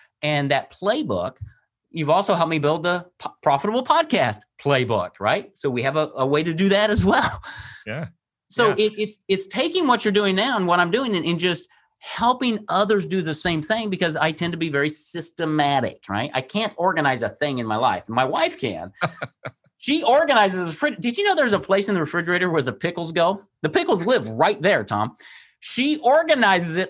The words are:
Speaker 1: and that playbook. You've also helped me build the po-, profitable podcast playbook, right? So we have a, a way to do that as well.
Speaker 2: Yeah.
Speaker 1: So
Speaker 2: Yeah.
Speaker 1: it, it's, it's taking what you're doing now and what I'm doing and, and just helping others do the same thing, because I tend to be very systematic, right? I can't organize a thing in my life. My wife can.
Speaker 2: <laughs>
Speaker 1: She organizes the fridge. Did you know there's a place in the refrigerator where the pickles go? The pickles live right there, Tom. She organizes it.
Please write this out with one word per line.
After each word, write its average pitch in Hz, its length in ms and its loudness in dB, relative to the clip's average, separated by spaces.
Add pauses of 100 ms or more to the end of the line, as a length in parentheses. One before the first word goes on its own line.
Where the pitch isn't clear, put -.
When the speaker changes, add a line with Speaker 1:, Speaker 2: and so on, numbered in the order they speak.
(220)
Speaker 1:
and 147 300 -2
that 135 200 -2
playbook. 185 640 -4 (560)
You've 151 180 -2
also 190 240 4
helped 165 160 0
me 160 100 0
build 156 240 0
the 175 220 -2 (140)
po-, - 220 -12
profitable 202 420 2
podcast 247 560 2 (180)
playbook, 120 600 0
right? 123 380 0
So 143 120 -4
we 120 120 -2
have 135 160 -2
a, 156 180 0
a 131 100 0
way 147 180 2
to 170 100 -2
do 190 160 2
that 208 200 4
as 190 140 2
well. 226 400 2 (420)
Speaker 2:
Yeah. 131 220 -10 (420)
Speaker 1:
So 226 200 2
Speaker 2:
Yeah. 202 160 2
Speaker 1:
it, 214 120 0
it's, 214 300 -6
it's 190 200 0
taking 339 400 -2
what 240 180 2
you're 208 80 2
doing 196 220 2
now 240 200 0
and 190 100 0
what 175 140 2
I'm 175 120 0
doing 233 240 -2
and, 160 100 -2
and 170 140 0
just 175 280 -2 (320)
helping 240 600 -2 (100)
others 196 360 2
do 180 160 -2
the 156 120 -4
same 165 280 -2
thing, 220 280 -4
because 175 260 -2
I 160 160 2
tend 170 220 -4
to 170 40 -6
be 160 120 -4
very 143 200 0
systematic, 151 1160 -2
right? 107 260 -4
I 131 80 -2
can't 208 360 -6
organize 151 440 0
a 107 80 -2
thing 139 280 -4
in 120 80 -4
my 110 120 -2
life. 107 300 0
My 120 180 0
wife 311 320 -2
can. 92 440 -8
Speaker 2:
<laughs> 175 100 -2 (680)
Speaker 1:
She 302 240 -2
organizes 220 680 4
the 160 40 -6
fridge. 247 300 -4
Did 240 160 -2
you 403 80 -2
know 392 100 2
there's 262 160 2
a 196 80 2
place 196 300 0
in 208 40 0
the 180 60 0
refrigerator 175 500 0
where 160 120 2
the 123 100 -4
pickles 170 400 -6
go? 175 340 0 (180)
The 156 60 0
pickles 214 360 0
live 190 240 2
right 147 320 2
there, 156 240 2
Tom. 107 320 -2 (420)
She 294 380 -2
organizes 233 800 4
it. 185 120 -2